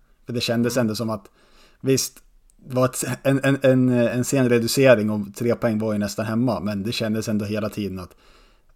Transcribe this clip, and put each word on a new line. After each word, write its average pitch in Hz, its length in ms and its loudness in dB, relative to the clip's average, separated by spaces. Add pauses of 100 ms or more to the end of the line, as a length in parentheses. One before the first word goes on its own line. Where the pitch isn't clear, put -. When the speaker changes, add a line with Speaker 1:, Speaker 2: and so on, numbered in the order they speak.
(260)
Speaker 1:
För 120 60 -10
det 120 80 -4
kändes 120 360 0
Speaker 2:
Mm. 123 80 2
Speaker 1:
ändå 107 100 -2
som 113 160 -6
att, 107 200 -8 (500)
visst, - 400 -2 (460)
det 123 80 -10
var 127 100 2
ett, - 200 -4 (180)
en, 135 220 0
en, 135 180 2
en, 131 260 6
en 120 360 2
sen 131 240 2
reducering 117 600 4
och 107 100 -2 (140)
tre 117 200 0
poäng 110 240 0
var 110 140 -2
ju 104 60 -2
nästan 104 280 -4
hemma, 110 340 -2
men 101 220 -6
det 113 100 -4
kändes 110 360 -4
ändå 107 160 -2
hela 104 240 -4
tiden 95 300 -8
att 90 180 -16 (600)